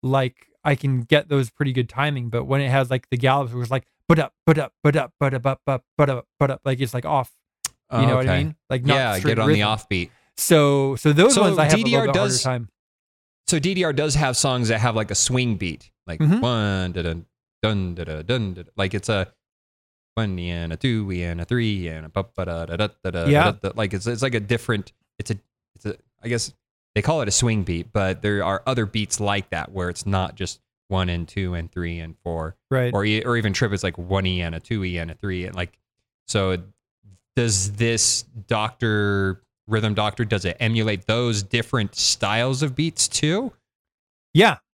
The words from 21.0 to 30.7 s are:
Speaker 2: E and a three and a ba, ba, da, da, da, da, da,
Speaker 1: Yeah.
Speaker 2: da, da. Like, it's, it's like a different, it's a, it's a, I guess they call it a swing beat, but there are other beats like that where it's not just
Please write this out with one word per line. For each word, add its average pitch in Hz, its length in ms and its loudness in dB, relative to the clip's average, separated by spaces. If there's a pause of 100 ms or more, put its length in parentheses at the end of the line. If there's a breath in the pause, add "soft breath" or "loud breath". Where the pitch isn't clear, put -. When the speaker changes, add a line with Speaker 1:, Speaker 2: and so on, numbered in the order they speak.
Speaker 2:
E 90 120 -4
and 85 180 -6
a 82 40 -6
three 107 420 -2
and 80 180 -10
a 78 40 -16
ba, 95 160 -4 (100)
ba, 92 100 -6
da, 85 220 -6
da, 82 80 -8
da, 87 120 0 (160)
da, 95 60 -4
da, 85 160 -2
Speaker 1:
Yeah. 147 200 4
Speaker 2:
da, - 240 -2
da. - 60 -10
Like, 101 180 -2
it's, 95 120 -6
it's 120 160 -4
like 127 140 -2
a 110 40 0
different, 104 520 -2 (260)
it's - 140 -8
a, 101 60 -4 (380)
it's - 100 -16
a, 104 100 -6 (260)
I 117 60 -10
guess 117 260 -4 (400)
they 107 80 0
call 156 200 0
it 110 60 -2
a 101 40 -2
swing 110 320 2
beat, 85 280 -4
but 95 300 -2
there 104 220 0
are 95 240 -2
other 123 180 0
beats 104 340 -4
like 101 300 -2
that 82 220 -6
where 92 180 -4
it's - 160 -10
not 95 300 0
just - 240 -8 (300)